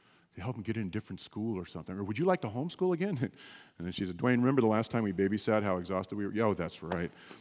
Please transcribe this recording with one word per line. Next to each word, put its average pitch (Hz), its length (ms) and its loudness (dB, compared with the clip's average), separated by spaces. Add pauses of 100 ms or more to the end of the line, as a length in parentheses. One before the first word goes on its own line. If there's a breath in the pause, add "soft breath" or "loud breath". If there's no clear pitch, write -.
(340 soft breath)
to - 60 -12
help 110 160 -6
them 113 60 -10
get 110 140 -4
in 110 100 -2
a 92 40 -4
different 101 300 -6
school 107 380 -4
or 87 60 -6
something. 87 320 -10
Or 101 80 -4
would 104 140 -4
you 165 80 2
like 185 160 2
to 120 60 -4
homeschool 165 440 -2
again?" 175 260 -2
<laughs> - 600 -8
And 85 80 -6
then 90 60 -4
she 101 120 -4
said, 90 140 -6
"Dwayne, 123 180 4
remember 127 240 4
the 113 60 6
last 110 240 4
time 117 120 2
we 101 120 0
babysat, 104 480 4
how 95 160 2
exhausted 95 380 -2
we 101 100 -2
were?" 92 80 -6
Yeah, 107 100 2
oh, 104 100 4
that's 85 280 -4
right. 85 280 -2 (300 loud breath)